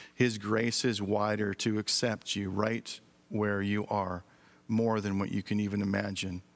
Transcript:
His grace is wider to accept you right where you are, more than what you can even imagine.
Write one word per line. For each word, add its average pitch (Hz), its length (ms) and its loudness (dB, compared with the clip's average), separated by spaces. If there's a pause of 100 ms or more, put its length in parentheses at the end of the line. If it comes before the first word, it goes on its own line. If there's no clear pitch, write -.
(140)
His 120 240 2
grace 110 480 0
is 104 160 2
wider 104 540 2
to 107 240 2
accept - 560 -2
you 98 160 -2
right 110 480 -2 (300)
where 104 320 0
you 104 260 0
are, 92 360 -2 (440)
more 113 340 2
than 98 160 0
what 98 140 -2
you 101 100 -2
can 104 180 -2
even 101 220 0
imagine. 101 640 -2 (120)